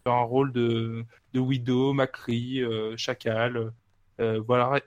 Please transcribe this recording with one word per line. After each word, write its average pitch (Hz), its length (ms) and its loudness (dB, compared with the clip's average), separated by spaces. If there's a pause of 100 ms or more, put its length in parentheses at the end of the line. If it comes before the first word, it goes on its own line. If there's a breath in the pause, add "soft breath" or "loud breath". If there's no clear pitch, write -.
dans 123 80 2
un 123 100 4
rôle 127 300 2
de, 117 520 0 (300 soft breath)
de 127 60 2
Widow, 127 520 2
McCree, 127 720 -2
euh, 110 340 -4
Chacal, 117 760 -2 (480)
euh, 110 260 0
voilà. 123 400 2